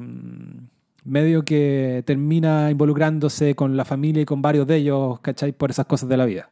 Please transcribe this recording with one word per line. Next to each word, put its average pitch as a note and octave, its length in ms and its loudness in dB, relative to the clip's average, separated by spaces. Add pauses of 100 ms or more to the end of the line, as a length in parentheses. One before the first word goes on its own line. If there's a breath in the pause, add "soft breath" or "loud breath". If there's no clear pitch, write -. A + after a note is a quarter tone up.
(1040)
medio D3+ 400 2
que C#3 640 0
termina D3+ 640 2
involucrándose D3+ 840 2
con C3+ 220 0
la C3 80 0
familia D3+ 380 0
y - 40 -2
con C#3 160 -4
varios D3 240 2
de D#3+ 100 2
ellos, C#3 440 0
¿cachai? C#3+ 320 -4
Por C3+ 180 -2
esas - 160 -2
cosas C3 220 -2
de B2+ 80 2
la B2+ 80 2
vida. G2+ 280 -4